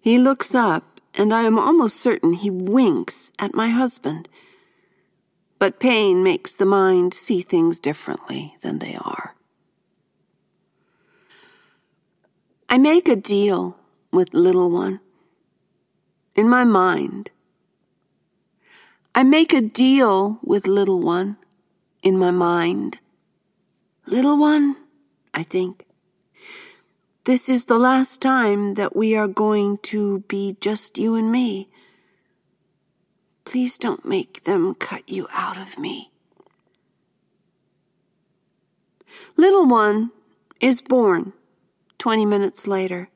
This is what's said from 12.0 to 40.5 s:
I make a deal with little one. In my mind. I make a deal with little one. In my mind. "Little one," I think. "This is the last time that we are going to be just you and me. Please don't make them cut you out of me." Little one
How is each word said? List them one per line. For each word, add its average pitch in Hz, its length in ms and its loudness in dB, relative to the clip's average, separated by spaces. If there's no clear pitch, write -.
I 247 100 2
make 311 300 4
a 214 140 2
deal 185 420 -2
with 180 240 0
little 180 360 4
one. 190 280 -4
In 214 140 2
my 247 160 4
mind. 185 680 0
I 262 60 2
make 311 300 4
a 262 80 2
deal 220 800 2
with 196 240 -2
little 190 340 0
one. 185 380 -4
In 185 160 2
my 180 120 2
mind. 175 680 -2
"Little 277 320 2
one," 294 400 2
I 160 100 -8
think. 185 440 -6
"This 247 240 0
is 247 160 0
the 233 140 2
last 262 420 2
time 208 540 0
that 202 200 -4
we 220 200 0
are 214 300 -2
going 202 340 0
to 202 260 -2
be 196 320 -6
just - 380 -6
you 226 160 0
and 226 180 0
me. 220 380 -4
Please 254 320 -4
don't - 260 -6
make - 400 -6
them 185 300 -2
cut - 340 -14
you 190 220 -10
out - 260 -8
of 190 220 -18
me." - 320 -12
Little 381 300 6
one 220 460 2